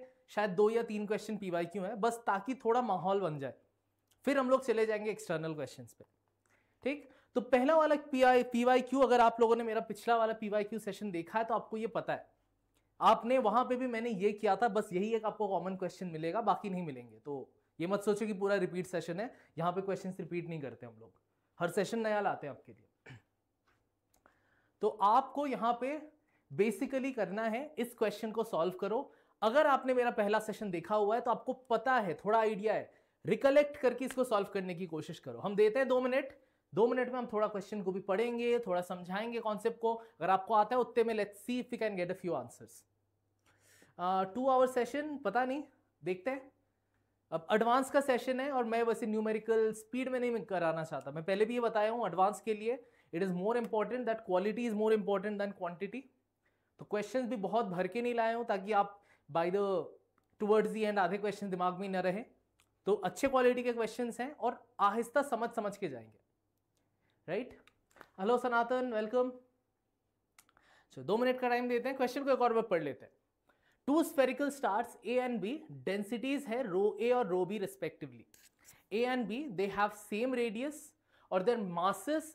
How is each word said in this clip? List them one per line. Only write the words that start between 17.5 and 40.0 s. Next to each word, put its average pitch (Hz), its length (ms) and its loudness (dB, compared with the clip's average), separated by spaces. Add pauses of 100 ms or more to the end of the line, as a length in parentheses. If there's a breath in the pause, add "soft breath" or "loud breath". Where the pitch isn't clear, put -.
ये 160 80 -2
मत 202 160 -2
सोचो 214 240 0
कि 214 60 -2
पूरा 196 220 0
रिपीट 180 320 -2
सेशन 170 320 -6
है, 254 120 -6 (260 loud breath)
यहाँ 170 140 0
पे 185 100 -4
क्वेश्चंस 190 380 -6
रिपीट 170 300 -8
नहीं 160 120 -8
करते 120 240 -12
हम 110 140 -18
लोग, 113 120 -20 (480)
हर 175 120 -2
सेशन 220 280 -2
नया 214 220 0
लाते 156 260 -2
हैं 131 60 -10
आपके - 180 -20
लिए। - 460 -20 (1600 soft breath)
तो 208 80 2 (120)
आपको 262 460 4
यहाँ 233 340 0
पे 277 160 -4 (540)
basically 247 640 0
करना 208 320 -4
है 226 160 -4 (140)
इस 240 200 -4
क्वेश्चन 214 340 -2
को 220 120 -2
सॉल्व 180 380 0
करो। 202 180 -2 (420 soft breath)
अगर 262 260 4
आपने 254 260 2
मेरा 240 180 2
पहला 214 280 2
सेशन 208 320 -6
देखा 175 240 -2
हुआ 214 200 4
है 240 60 0
तो 233 100 0
आपको 247 220 -2 (160)
पता 240 300 2
है, 190 260 -2
थोड़ा 220 140 6
आइडिया 214 340 2
है, 143 180 -4 (340 soft breath)
रिकलेक्ट 269 520 4
करके 247 280 0
इसको 254 180 0
सॉल्व 208 300 2
करने 185 220 -4
की 180 120 -6
कोशिश 160 320 -8
करो। 120 200 -12
हम 196 160 -4
देते 214 240 6
हैं 269 80 2
दो 254 140 4
मिनट, 262 360 -2 (360 soft breath)
दो 202 140 4
मिनट 247 220 0
में 254 80 -6
हम 240 160 -4
थोड़ा 214 140 2
क्वेश्चन 208 360 -6
को 185 80 -2
भी 190 100 -4
पढ़ेंगे, 240 580 0
थोड़ा 180 220 0
समझाएंगे 185 580 -6
कॉन्सेप्ट 220 420 -2
को। 226 120 2
अगर 180 360 -6